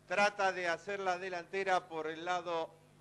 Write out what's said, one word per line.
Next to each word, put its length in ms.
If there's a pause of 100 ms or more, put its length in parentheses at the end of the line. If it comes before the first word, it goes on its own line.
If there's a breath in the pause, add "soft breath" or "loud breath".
Trata 460
de 160
hacer 320
la 180
delantera 720
por 180
el 180
lado 460 (300)